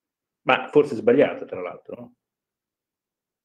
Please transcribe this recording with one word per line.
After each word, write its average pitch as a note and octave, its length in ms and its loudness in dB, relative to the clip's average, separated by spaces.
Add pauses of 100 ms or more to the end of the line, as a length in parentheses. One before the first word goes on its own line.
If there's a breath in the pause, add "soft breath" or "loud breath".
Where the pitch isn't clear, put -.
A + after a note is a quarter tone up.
(420)
ma - 260 0
forse C#3+ 280 2
sbagliata, A2 480 2
tra F#2 160 -12
l'altro, - 340 -12
no? E2 200 -20 (1300)